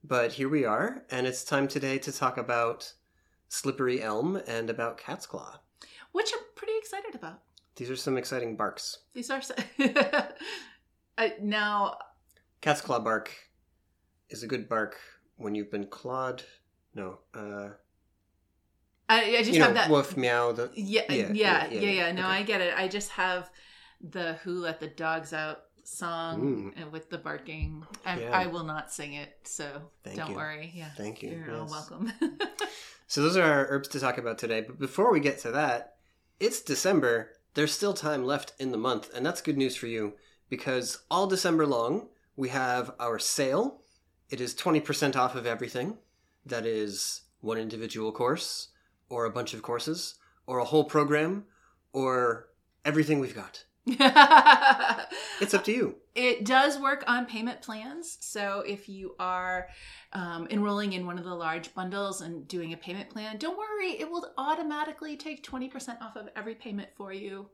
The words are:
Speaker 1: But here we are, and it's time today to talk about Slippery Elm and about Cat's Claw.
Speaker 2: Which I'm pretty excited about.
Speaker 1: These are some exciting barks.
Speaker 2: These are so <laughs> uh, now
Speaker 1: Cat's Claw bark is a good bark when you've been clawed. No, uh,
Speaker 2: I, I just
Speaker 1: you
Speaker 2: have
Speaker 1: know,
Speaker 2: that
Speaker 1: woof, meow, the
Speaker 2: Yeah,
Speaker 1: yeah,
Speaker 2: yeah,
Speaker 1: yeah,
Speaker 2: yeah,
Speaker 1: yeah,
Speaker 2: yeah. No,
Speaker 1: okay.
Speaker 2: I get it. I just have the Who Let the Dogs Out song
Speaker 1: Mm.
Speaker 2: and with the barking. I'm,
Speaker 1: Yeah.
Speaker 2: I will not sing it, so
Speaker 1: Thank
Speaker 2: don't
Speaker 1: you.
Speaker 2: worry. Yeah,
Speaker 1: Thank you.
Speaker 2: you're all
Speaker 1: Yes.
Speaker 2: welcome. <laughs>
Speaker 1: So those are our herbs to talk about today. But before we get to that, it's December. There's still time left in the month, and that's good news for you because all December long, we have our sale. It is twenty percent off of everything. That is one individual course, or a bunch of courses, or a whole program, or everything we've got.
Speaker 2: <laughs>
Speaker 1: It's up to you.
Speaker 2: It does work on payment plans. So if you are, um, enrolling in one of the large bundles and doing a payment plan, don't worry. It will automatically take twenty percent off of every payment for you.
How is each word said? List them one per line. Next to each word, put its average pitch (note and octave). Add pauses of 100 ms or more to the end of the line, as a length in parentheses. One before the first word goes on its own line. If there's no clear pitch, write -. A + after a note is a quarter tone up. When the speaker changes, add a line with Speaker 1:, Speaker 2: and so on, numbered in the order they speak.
Speaker 1:
But B2
here C3+
we C#3+
are, D#3+
and B2+
it's B2+
time C#3
today C3+
to C#3
talk B2+
about A#2 (560)
Slippery B2+
Elm A#2+
and A2+
about A#2
Cat's -
Claw. - (540)
Speaker 2:
Which G#4+
I'm A#4 (160)
pretty G#4+
excited G4+
about. F#3 (340)
Speaker 1:
These B2
are C3
some C3
exciting A#2+
barks. - (140)
Speaker 2:
These B3
are C4+
so C4 (220)
<laughs> C#4 (1300)
uh, A3+ (140)
now G#3 (640)
Speaker 1:
Cat's D3
Claw B2
bark A2 (960)
is A2
a A2+
good A#2
bark A2 (400)
when G#2
you've G#2
been G2+
clawed. B2+ (520)
No, F#2+ (140)
uh, G#2 (1400)
Speaker 2:
I, A3
I A#3
just G#3+
Speaker 1:
you D#3+
Speaker 2:
have -
Speaker 1:
know, A3
Speaker 2:
that D#3+
Speaker 1:
woof, C#3+
meow, A#2+
the A#2+
Speaker 2:
Yeah, G#3
Speaker 1:
yeah, C#4+
Speaker 2:
yeah, G#3
Speaker 1:
yeah, F#3+
Speaker 2:
yeah, A3+
Speaker 1:
yeah, G3+
Speaker 2:
yeah. F3
No, F#3
Speaker 1:
okay. F#3
Speaker 2:
I G3+
get G3+
it. F3
I F#3+
just G3+
have F3+ (500)
the E3 (100)
Who F3+
Let D#3+
the D#3
Dogs D#3+
Out D#3 (220)
song E3 (340)
Speaker 1:
Mm. -
Speaker 2:
and D3+
with D#3+
the E3+
barking. D#3 (220)
I'm, F3
Speaker 1:
Yeah. A#2
Speaker 2:
I F#3
will E3+
not D#3
sing D3
it, D3 (100)
so C#3+ (220)
Speaker 1:
Thank -
Speaker 2:
don't D#3
Speaker 1:
you. -
Speaker 2:
worry. D#3
Yeah, D#3
Speaker 1:
Thank G#2+
you. G#2+
Speaker 2:
you're E3
all D3+
Speaker 1:
Yes. -
Speaker 2:
welcome. D#3+
<laughs> - (680)
Speaker 1:
So C#3+
those E3
are F#3
our C#3+
herbs C#3
to C#3
talk B2+
about A#2
today. A2
But B2+
before F#3
we E3
get C#3+
to A#2+
that, C3 (440)
it's -
December. C3 (240)
There's D3+
still G3+
time D3+
left C#3
in C3
the A#2
month, A2+
and B2
that's F3
good D3+
news C3
for A#2+
you G#2+ (340)
because B2+ (100)
all F#3
December F3+
long, C3+ (260)
we C3
have B2
our A#2
sale. D3+ (480)
It -
is A#2+
twenty D#3
percent C#3+
off B2
of A#2+
everything. B2 (480)
That A#2+
is G#2+ (200)
one A2
individual A2
course, B2+ (420)
or A#2
a A2
bunch A#2+
of G#2+
courses, D3+ (260)
or B2+
a A#2+
whole D3+
program, D3+ (480)
or B2+ (360)
everything D3+
we've B2+
got. - (240)
Speaker 2:
<laughs> C4+ (340)
Speaker 1:
It's G3+
up G3
to G#3+
you. A#3 (200)
Speaker 2:
It A#3+
does C4+
work C#4
on A#3+
payment A3+
plans. B3+
So G3+
if G3+
you F#3+
are, F#3 (440)
um, F3
enrolling G#3
in F3+
one F3
of F3
the F3+
large E3+
bundles F#3+
and E3
doing E3+
a D#3+
payment F#3+
plan, G#3+
don't E4
worry. G#4
It D#4
will E4+
automatically D4+
take D4+
twenty C4
percent B3
off A3
of G#3
every A3
payment G3+
for G3
you. G3